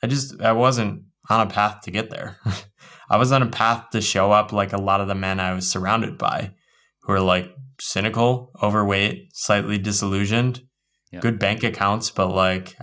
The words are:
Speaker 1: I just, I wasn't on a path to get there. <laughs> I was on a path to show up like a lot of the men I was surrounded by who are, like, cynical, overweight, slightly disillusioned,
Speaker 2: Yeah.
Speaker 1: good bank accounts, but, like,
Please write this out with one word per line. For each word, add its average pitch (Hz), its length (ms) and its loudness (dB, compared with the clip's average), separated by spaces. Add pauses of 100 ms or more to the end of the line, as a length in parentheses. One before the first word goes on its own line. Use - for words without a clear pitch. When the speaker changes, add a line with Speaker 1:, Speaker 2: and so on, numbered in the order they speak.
Speaker 1:
I - 60 -2
just, 135 340 -4
I 113 120 4
wasn't 117 500 0 (260)
on 110 160 4
a 95 60 -4
path 104 300 -2
to 98 100 -14
get 107 180 -4
there. - 360 -12
<laughs> - 640 -10
I 101 80 4
was 127 160 4
on 131 100 4
a 113 60 -2
path 117 420 -2
to 110 100 0
show 98 300 2
up 107 220 4
like 101 180 0
a 98 100 -2
lot 98 200 2
of 98 60 -4
the 98 60 -2
men 95 260 -4
I 92 140 -2
was 92 160 -4
surrounded 101 480 -2
by - 360 -2 (480)
who - 120 -4
are, 98 60 2
like, 92 340 0 (260)
cynical, 117 720 0 (120)
overweight, 101 720 2
slightly 104 440 0
disillusioned, 101 840 -2 (480)
Speaker 2:
Yeah. 90 80 -14
Speaker 1:
good 113 180 0
bank 101 260 0
accounts, 104 460 0
but, 95 200 0
like, 92 540 0